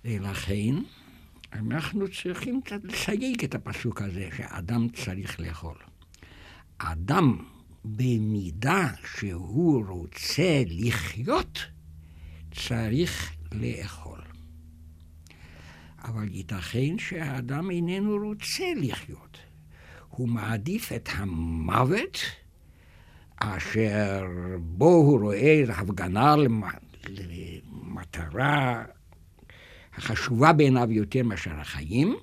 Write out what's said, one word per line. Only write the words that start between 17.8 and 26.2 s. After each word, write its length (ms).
רוצה 360
לחיות. 640
הוא 200
מעדיף 640
את 200
המוות, 1040
אשר 880
בו 340
הוא 260
רואה 480
הפגנה 680